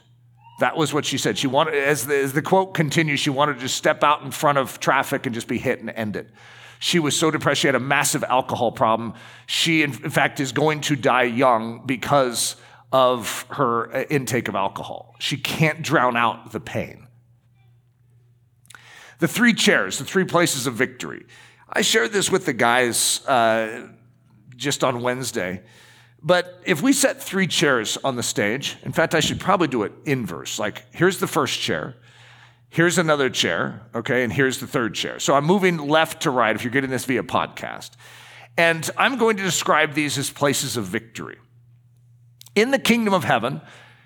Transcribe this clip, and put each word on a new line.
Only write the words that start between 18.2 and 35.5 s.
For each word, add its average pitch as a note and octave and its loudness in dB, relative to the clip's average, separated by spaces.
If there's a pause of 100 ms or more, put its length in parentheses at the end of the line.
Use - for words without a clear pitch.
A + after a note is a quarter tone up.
The E3+ 0
three A#3 4
chairs, B2 2
the C3+ -6
three F#3+ 2
places D3 0
of A#2+ -4
victory. C#2 -4 (420)
I - -2
shared A3 2
this F#3+ 0
with F#3 0
the C#3+ -2
guys, A#2+ 2
uh, A2+ 2 (640)
just C3+ -2
on B2 0
Wednesday. A#2+ -4 (580)
But F3 0
if E3+ 0
we C4 4
set - 2
three F#3 -2
chairs B2+ 0
on C3+ -2
the A#2+ -6
stage, - -2
in C3+ -10
fact, E3 0
I E3 2
should C3 -2
probably F3+ 2
do B2 0
it F2+ -4 (140)
inverse. F#2+ -4
Like, - -6
here's F3+ 2
the F#3 -2
first - -2
chair. F#2 -4 (760)
Here's E3+ 2
another D3 2
chair, A2 -2 (100)
okay, A#2 -2
and G#2+ -2
here's C3 2
the A#2+ -10
third A2 -2
chair. - -6
So C#3+ 2
I'm C#3+ 2
moving F3+ 4